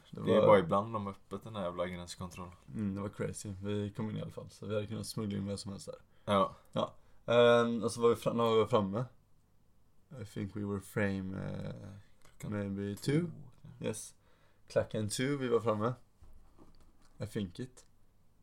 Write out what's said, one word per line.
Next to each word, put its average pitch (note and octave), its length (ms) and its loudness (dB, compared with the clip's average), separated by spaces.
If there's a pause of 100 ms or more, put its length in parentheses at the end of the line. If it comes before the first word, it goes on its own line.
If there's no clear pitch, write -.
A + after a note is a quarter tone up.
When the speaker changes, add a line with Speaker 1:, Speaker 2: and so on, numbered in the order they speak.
(100)
Speaker 1:
Det - 140 -10
Speaker 2:
Det A2 120 4
är - 40 8
Speaker 1:
var G#2+ 60 6
Speaker 2:
bara G#2 120 10
ibland G2 340 2
de G#2 140 -4
har G2 60 -8
öppet - 320 -12
den A2 120 -12
här G2 80 -4
jävla F2 220 -2
gränskontrollen. F2+ 640 -10 (220)
Speaker 1:
Mm, G#2 200 -4
det G2+ 60 -6
var G2+ 80 -6
crazy. G#2 440 -8 (100)
Vi G#2 340 -2
kom A2 140 -6
in G#2 60 -6
i G#2 60 -6
alla G#2+ 80 -10
fall, G#2 200 -14
så - 160 -14
vi G#2 80 -4
hade G#2+ 120 -2
kunnat G#2+ 200 -8
smuggla G2+ 320 -4
in G2 80 -4
vem G2+ 120 -4
som - 140 -10
helst F#2+ 140 -12
där. - 80 -12 (400)
Speaker 2:
Ja. G2 220 4 (160)
Speaker 1:
Ja. - 220 -2 (320)
Ehm, A#2 560 6
och A2+ 100 0
så A#2+ 80 -6
var A#2 80 8
vi A2+ 80 6
fra-, A2+ 160 -2
när A#2 180 4
vi A2+ 80 6
var G#2+ 80 6
framme. G#2+ 380 2 (1200)
I - 20 -10
think G#2 320 -8
we G#2 80 -4
were G2+ 160 -2
frame, G2 640 -2
eh, G2 300 -6 (640)
Speaker 2:
Klockan G#2 200 -4
Speaker 1:
maybe G2+ 360 -4
Speaker 2:
två, G2+ 80 -12 (100)
Speaker 1:
two. - 0 - (500)
Speaker 2:
kanske. - 240 -14
Speaker 1:
Yes. - 280 -6 (540)
Klockan G#2+ 400 0
two, B2+ 280 0
vi C3 120 -2
var A#2 120 4
framme. G#2+ 340 0 (1200)
I A2 80 -6
think G2+ 320 -6
it. - 260 -12 (580)